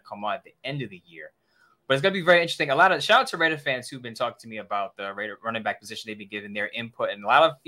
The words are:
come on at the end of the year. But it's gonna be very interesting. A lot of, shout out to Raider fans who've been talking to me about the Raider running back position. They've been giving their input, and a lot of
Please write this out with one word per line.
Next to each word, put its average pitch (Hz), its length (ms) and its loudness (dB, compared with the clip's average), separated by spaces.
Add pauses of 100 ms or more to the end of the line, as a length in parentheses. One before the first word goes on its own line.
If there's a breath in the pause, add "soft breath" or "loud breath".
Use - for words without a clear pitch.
come 104 160 -12
on 104 120 -4
at 95 80 -12
the - 100 -20 (100)
end 135 200 -6
of 107 80 -10
the 90 160 -18
year. 78 240 -18 (560 soft breath)
But 131 80 2
it's 139 80 0
gonna 190 100 2
be 190 80 -2
very 170 200 6
interesting. 165 280 -2
A 135 60 2
lot 185 160 8
of, 151 120 0
shout 233 180 6
out 254 60 -2
to 190 100 -6
Raider 160 200 2
fans 131 320 -4
who've 131 140 -14
been 117 100 -10
talking 117 280 -4
to 117 60 -20
me 110 100 -12
about 101 400 -6
the 98 180 -6
Raider 101 280 -8
running 113 200 -4
back 104 160 -4
position. 107 300 -14
They've 107 100 -10
been 101 100 -16
giving 104 240 -10
their 104 160 -4
input, 117 400 -6
and 101 140 -8
a 101 40 -4
lot 131 140 6
of 156 140 4 (120)